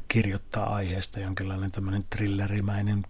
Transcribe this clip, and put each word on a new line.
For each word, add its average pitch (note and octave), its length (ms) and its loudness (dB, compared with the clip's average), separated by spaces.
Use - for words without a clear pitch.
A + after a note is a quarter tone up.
kirjoittaa G#2 680 2
aiheesta F#2+ 440 -2
jonkinlainen F#2+ 520 -2
tämmönen G2 380 0
thrillerimäinen G2+ 1000 2